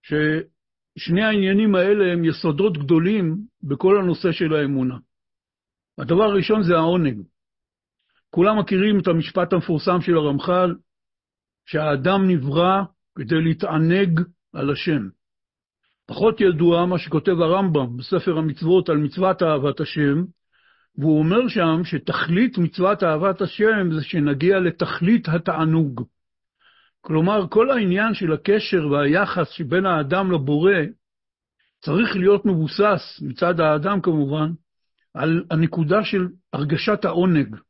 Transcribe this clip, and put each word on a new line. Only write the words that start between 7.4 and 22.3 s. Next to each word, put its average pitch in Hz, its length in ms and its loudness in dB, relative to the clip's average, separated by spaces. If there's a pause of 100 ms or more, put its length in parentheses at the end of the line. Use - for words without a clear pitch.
כולם 208 300 2
מכירים 202 400 0
את 175 80 -2
המשפט 170 460 0
המפורסם 175 480 0
של 175 160 2
הרמח"ל, 175 580 0 (880)
שהאדם 156 640 0
נברא 175 540 0 (340)
כדי 156 240 -2
להתענג 165 800 0 (320)
על 139 180 -4
השם. 135 360 -4 (1000)
פחות 220 340 0
ידוע 170 440 4
מה 180 140 -2
שכותב 160 420 -2
הרמב"ם 156 560 0
בספר 165 400 -2
המצוות 165 520 0
על 156 80 2
מצוות 180 460 -2
אהבת 147 360 -2
השם, 147 440 0 (760)
והוא 151 220 2
אומר 196 280 2
שם 165 360 0
שתכלית 170 720 -2